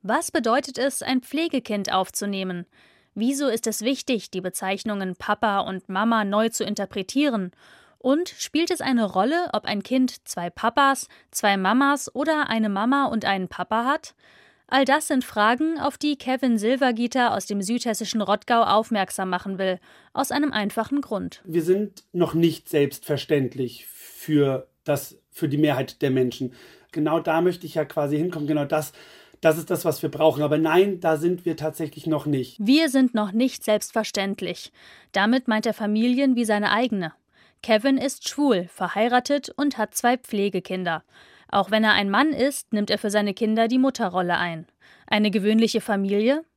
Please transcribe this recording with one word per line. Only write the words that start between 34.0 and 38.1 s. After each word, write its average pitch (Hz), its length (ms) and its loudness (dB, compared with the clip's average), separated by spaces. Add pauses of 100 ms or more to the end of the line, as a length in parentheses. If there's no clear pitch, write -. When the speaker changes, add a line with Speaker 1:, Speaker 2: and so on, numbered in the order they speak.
Speaker 1:
Damit 226 360 2
meint 220 180 0
er 226 80 0
Familien 240 640 2
wie 233 100 0
seine 208 260 0
eigene. 202 400 0 (500)
Kevin 233 360 2
ist - 300 -4